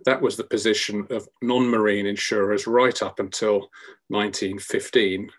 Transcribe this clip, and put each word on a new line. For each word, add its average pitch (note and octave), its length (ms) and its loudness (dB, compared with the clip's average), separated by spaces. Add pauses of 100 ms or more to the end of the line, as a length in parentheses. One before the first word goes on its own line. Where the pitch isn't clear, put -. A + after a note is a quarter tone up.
that C3 160 2
was A#2 160 0
the A2 60 -4
position G#2+ 680 0
of A2 180 -6 (140)
non-marine A2+ 640 2
insurers G2+ 600 0
right A#2+ 360 4
up F#2+ 180 -6
until G2+ 480 0 (400)
nineteen G2+ 500 -2
fifteen, G2+ 800 0